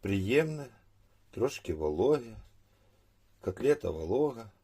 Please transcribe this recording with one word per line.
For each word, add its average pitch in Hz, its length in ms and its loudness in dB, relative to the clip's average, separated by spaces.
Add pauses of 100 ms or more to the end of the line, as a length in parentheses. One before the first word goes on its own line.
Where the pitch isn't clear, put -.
приємне, 135 600 2 (640)
трошки 107 420 -2
вологе, 107 640 0 (1040)
котлета 117 480 0
волога. 110 640 -2 (120)